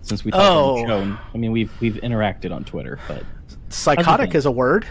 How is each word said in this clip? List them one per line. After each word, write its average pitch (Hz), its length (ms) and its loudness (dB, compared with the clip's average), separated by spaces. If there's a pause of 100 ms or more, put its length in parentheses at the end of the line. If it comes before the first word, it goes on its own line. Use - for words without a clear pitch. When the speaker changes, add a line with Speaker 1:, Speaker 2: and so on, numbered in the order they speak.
Speaker 1:
since - 220 -8
we 110 60 -4
talked 190 140 4
on 147 320 6
the 117 80 -2
Speaker 2:
Oh. - 20 -2
Speaker 1:
show? 107 160 2
And, 101 160 -4 (160)
I - 20 -6
mean, 113 160 -2
we've, 113 280 0
we've 113 160 0
interacted 113 580 -2
on - 100 -8
Twitter, - 340 -10 (100)
but - 160 -8 (440)
Speaker 2:
Psychotic 165 380 2
Speaker 1:
how's 190 140 6
it 214 100 0
been? 165 80 0
Speaker 2:
is 139 80 2
a 135 60 2
word. 131 380 2